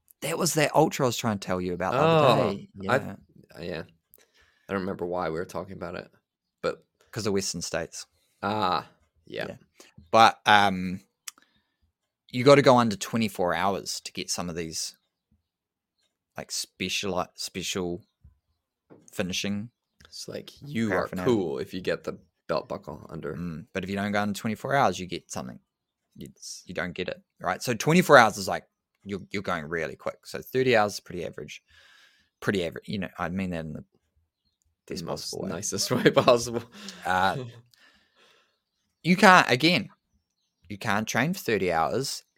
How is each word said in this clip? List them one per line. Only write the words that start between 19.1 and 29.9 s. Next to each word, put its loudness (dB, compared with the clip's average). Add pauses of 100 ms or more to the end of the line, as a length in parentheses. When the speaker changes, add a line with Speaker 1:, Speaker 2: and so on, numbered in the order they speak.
Speaker 1:
finishing -6 (360)
Speaker 2:
It's -18
like, -14 (120)
you -4
are 0
Speaker 1:
paraphernalia. -6
Speaker 2:
cool 0
if -10
you -8
get -4
the -10 (280)
belt -4
buckle -12
under. -10
Speaker 1:
Mm, -10
but -6
if -8
you -4
don't -4
go 0
under -2
twenty-four -6
hours, 2
you -10
get -10
something. -12 (560)
You, -14
Speaker 2:
It's -18
Speaker 1:
you -14
don't -6
get -8
it, -10 (180)
right? -4
So -2
twenty-four 6
hours 8
is, -6
like, -4 (360)
you're, -8 (100)
you're -4
going -4
really -4